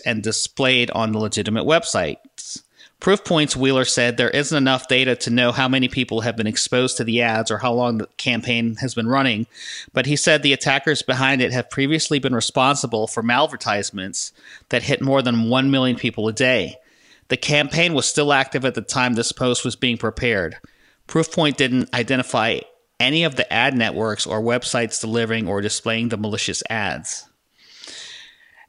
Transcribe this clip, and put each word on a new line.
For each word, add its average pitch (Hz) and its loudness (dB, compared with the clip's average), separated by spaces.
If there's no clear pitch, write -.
and 110 -2
displayed 123 0
on 113 0
the 107 -2
legitimate 107 -2
websites. - -2
Proofpoint's 170 2
Wheeler 131 4
said 120 2
there 120 2
isn't 143 0
enough 131 2
data 127 4
to - -4
know 120 4
how 131 0
many 127 2
people 113 -2
have 117 -2
been 110 0
exposed 123 0
to 123 -2
the 117 2
ads 113 0
or 107 -2
how 123 0
long 120 0
the 107 -4
campaign 117 0
has 123 -6
been 113 -2
running, 123 2
but 131 2
he 143 0
said 151 4
the 139 4
attackers 139 0
behind 131 2
it 123 2
have 123 -4
previously 147 0
been 127 -2
responsible 120 0
for - -4
malvertisements 110 -2
that 120 0
hit - 0
more 135 2
than 117 2
one 135 4
million 127 2
people 110 -2
a 110 -2
day. 113 2
The 165 0
campaign 147 2
was 131 2
still 147 2
active 135 2
at 127 -2
the 120 -4
time 123 0
this 113 -2
post 123 0
was 120 -4
being 120 -2
prepared. 107 -2
Proofpoint 160 0
didn't 127 0
identify 120 0
any 147 2
of 147 -2
the - -2
ad 127 2
networks 107 -2
or 110 -2
websites 117 -2
delivering 113 -2
or 101 -2
displaying 113 -2
the 110 -4
malicious 104 -4
ads. 98 -6